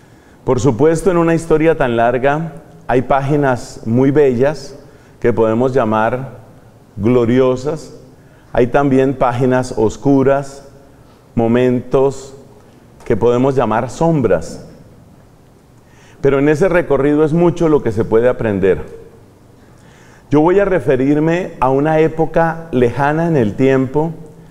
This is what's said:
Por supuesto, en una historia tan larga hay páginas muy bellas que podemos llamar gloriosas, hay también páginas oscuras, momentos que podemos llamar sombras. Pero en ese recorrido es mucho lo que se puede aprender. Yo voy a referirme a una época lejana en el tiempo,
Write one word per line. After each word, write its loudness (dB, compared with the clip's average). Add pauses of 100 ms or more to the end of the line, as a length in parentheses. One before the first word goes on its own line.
(440)
Por -2
supuesto, 2
en 2
una 2
historia 0
tan -2
larga 0 (340)
hay 0
páginas -2
muy 2
bellas 0 (440)
que 0
podemos 0
llamar -2 (680)
gloriosas, 0 (560)
hay 0
también 0
páginas -2
oscuras, 0 (720)
momentos 0 (720)
que 0
podemos 2
llamar -2
sombras. -2 (1500)
Pero 2
en 2
ese 2
recorrido 2
es 0
mucho 2
lo 2
que -4
se -2
puede 2
aprender. 0 (1500)
Yo 4
voy 4
a 2
referirme 0
a 2
una 2
época -2
lejana 0
en 0
el 0
tiempo, 0 (400)